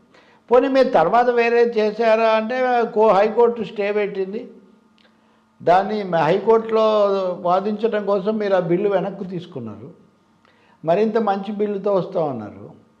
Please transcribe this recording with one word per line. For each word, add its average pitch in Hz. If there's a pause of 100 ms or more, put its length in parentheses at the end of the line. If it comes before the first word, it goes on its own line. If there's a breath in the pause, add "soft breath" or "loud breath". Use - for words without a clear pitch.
(500 soft breath)
పోనీ 254
మీరు 262
తర్వాత 196
వేరే 233
చేశారా 220
అంటే 240 (120)
కో-, 214
హైకోర్టు 220
స్టే 202
పెట్టింది, 202 (1120 soft breath)
దాన్ని 196
మ-, 175
హైకోర్టులో 220 (560)
వాదించడం 202
కోసం 202
మీరు 202
ఆ 185
బిల్లు 175
వెనక్కు 196
తీసుకున్నారు, 131 (920 soft breath)
మరింత 208
మంచి 202
బిల్లుతో 202
వస్తామన్నారు. 131 (300)